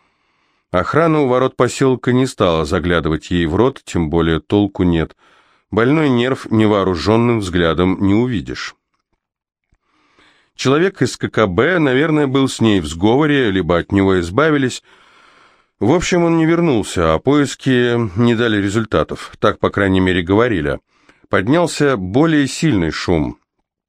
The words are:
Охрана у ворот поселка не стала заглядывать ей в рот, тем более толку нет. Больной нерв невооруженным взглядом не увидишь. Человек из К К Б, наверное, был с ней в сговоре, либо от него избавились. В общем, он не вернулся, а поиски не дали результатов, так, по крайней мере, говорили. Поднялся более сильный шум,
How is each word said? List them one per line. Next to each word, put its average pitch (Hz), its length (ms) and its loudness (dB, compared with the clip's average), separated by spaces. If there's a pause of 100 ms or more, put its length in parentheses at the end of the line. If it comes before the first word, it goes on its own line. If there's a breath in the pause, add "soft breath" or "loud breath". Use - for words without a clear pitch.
(720)
Охрана 151 500 0
у 139 80 0
ворот 127 260 0
поселка 127 560 0
не 127 160 2
стала 85 380 0
заглядывать 80 680 -2
ей 87 140 0
в 78 100 -2
рот, 120 300 -2
тем 82 240 -4
более 82 320 0
толку 101 420 -2
нет. 85 320 0 (560 soft breath)
Больной 139 380 0
нерв 123 420 -2
невооруженным 107 880 2
взглядом 87 640 0
не 98 120 0
увидишь. 104 640 -4 (1800 soft breath)
Человек 160 460 0
из 127 160 -2
К 107 120 -6
К 110 180 2
Б, 135 320 0
наверное, 147 480 0
был 131 220 0
с - 100 -8
ней 104 220 2
в 80 40 -4
сговоре, 117 680 0
либо 87 260 0
от - 160 -4
него 95 260 2
избавились. 131 640 -2 (960 soft breath)
В 110 140 2
общем, 175 300 0
он 170 140 0
не 160 80 2
вернулся, 123 680 0
а 78 60 0
поиски 127 800 0 (220)
не 120 160 2
дали 110 220 0
результатов, 98 840 -2
так, 104 200 0
по 95 100 0
крайней 95 320 2
мере, 92 200 0
говорили. 87 600 0 (500 soft breath)
Поднялся 139 640 0
более 135 500 0
сильный 107 460 -2
шум, 73 480 -2 (500)